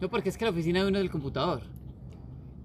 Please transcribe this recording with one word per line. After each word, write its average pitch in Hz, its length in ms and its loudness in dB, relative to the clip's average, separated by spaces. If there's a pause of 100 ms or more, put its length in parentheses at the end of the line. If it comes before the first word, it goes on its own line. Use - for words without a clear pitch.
No, 180 100 0
porque 196 200 2
es 180 60 -2
que - 80 -2
la 226 60 4
oficina 175 320 4
de 196 60 6
uno 196 100 6
es 196 60 4
el 180 60 0
computador. 139 520 0 (1040)